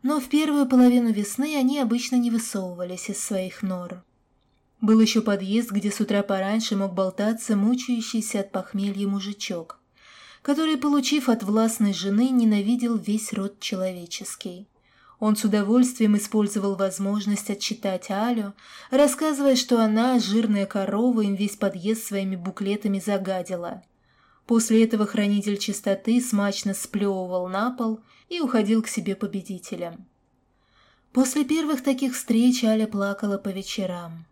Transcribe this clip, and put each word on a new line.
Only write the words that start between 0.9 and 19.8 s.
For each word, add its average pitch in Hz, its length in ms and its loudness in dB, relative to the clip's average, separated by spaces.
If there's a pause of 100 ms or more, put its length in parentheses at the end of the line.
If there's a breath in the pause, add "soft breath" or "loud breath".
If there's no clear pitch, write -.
весны 262 460 -2
они 269 200 2
обычно 247 380 0
не 240 160 2
высовывались 185 800 -6
из 196 120 -6
своих 185 400 -4
нор. 180 400 -6 (800)
Был 220 220 6
ещё 220 200 4
подъезд, 202 500 -2
где 202 200 0
с - 80 -8
утра 208 240 0
пораньше 202 540 0
мог 190 160 -2
болтаться 202 640 0
мучающийся 226 840 0
от 196 140 -4
похмелья 196 560 -2
мужичок, 196 680 -6 (640 loud breath)
который, 311 360 0
получив 285 500 2
от 226 160 2
властной 214 500 2
жены, 202 360 2
ненавидел 233 680 2
весь 214 380 -2
род 202 260 -6
человеческий. 185 1120 -8 (500 soft breath)
Он 214 160 4
с - 80 -4
удовольствием 214 720 4
использовал 202 600 0
возможность 196 720 -2
отчитать 196 600 -6
Алю, 214 440 -2 (380 loud breath)
рассказывая, 277 680 4
что 240 240 2